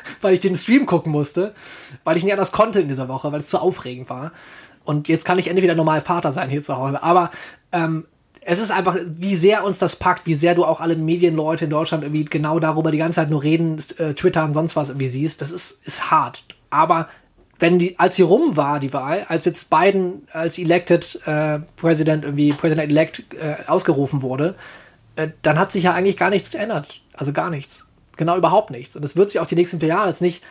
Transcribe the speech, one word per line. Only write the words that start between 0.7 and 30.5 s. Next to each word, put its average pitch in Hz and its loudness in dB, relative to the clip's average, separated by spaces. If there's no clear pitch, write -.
gucken 160 0
musste, 151 -2
weil 165 0
ich 165 -2
nicht 202 2
anders 196 0
konnte 208 2
in 156 0
dieser 131 -6
Woche, 135 -6
weil 151 -4
es 147 -8
zu - -2
aufregend 127 -4
war. 135 -10
Und 147 -2
jetzt 160 0
kann 180 2
ich - 0
endlich 185 0
wieder 170 4
normal 156 2
Vater 170 -2
sein 156 -4
hier 147 -4
zu 143 -6
Hause. 135 -4
Aber, 175 4
ähm, 160 -2
es 175 2
ist 214 0
einfach, 185 0
wie 175 -4
sehr 202 4
uns 196 -2
das - 0
packt, - 0
wie 165 0
sehr 170 2
du 170 4
auch 160 0
alle 165 -2
Medienleute 160 0
in 147 -2
Deutschland 151 -2
irgendwie 151 -2
genau 156 -2
darüber 160 0
die 151 2
ganze 165 -2
Zeit 156 2
nur 147 0
reden, 160 2
äh, 156 -2
twittern, 160 0
sonst 160 -2
was 147 0
irgendwie 135 -4
siehst, 139 -4
das 143 -6
ist, - -4
ist - -6
hart. 143 0
Aber 165 2
wenn 170 4
die, 175 0
als 185 2
sie 190 6
rum 202 4
war, 147 0
die 135 -6
Wahl, 143 -2
als 165 -2
jetzt - -2
Biden 185 2
als 165 -4
elected, 175 2
äh, 151 -2
President, 156 2
irgendwie 147 2
President-elect, 151 0
äh, 151 -8
ausgerufen 143 0
wurde, 139 -2
äh, 156 -2
dann 156 4
hat 196 0
sich 185 0
ja 180 4
eigentlich 190 2
gar 180 2
nichts 196 0
geändert. 208 -6
Also 143 -4
gar 165 -2
nichts. - -10
Genau 170 0
überhaupt 180 2
nichts. 120 -14
Und 147 -10
es 147 -6
wird 202 4
sich 170 -2
auch 151 -6
die - -4
nächsten 175 0
vier 160 2
Jahre 196 0
jetzt - -2
nicht 175 0